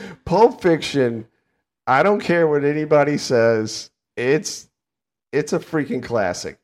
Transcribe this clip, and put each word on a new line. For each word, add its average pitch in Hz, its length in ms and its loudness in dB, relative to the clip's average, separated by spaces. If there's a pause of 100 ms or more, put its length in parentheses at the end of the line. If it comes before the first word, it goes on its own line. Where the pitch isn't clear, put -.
(240)
Pulp 220 360 2
Fiction, 131 680 0 (600)
I 131 160 4
don't 208 180 2
care 170 280 0
what 143 160 0
anybody 147 540 2
says. 113 720 0 (260)
It's, 135 520 -2 (640)
it's 147 200 -2
a 180 60 0
freaking 151 440 -4
classic, 95 600 -4